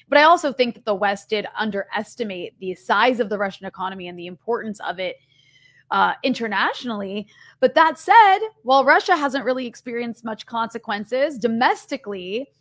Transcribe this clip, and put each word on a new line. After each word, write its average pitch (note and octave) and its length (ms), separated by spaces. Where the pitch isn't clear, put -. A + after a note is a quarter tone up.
But D4 80
I D4 60
also D#4+ 280
think A#3+ 220
that - 120
the G#3 100
West G3+ 340
did G#3 160
underestimate G3+ 1040
the F#3 140
size A3+ 460
of G#3 100
the G#3 80
Russian F#3+ 300
economy F#3 400
and F3 100
the F3 80
importance G#3+ 540
of F3+ 200
it F#3 180
uh, F#3+ 220
internationally. G#3+ 1040
But C4 160
that D#4+ 240
said, G4+ 400
while C4 200
Russia E4+ 320
hasn't C#4 300
really B3+ 220
experienced A#3 580
much A3 200
consequences A3+ 920
domestically, A3+ 1120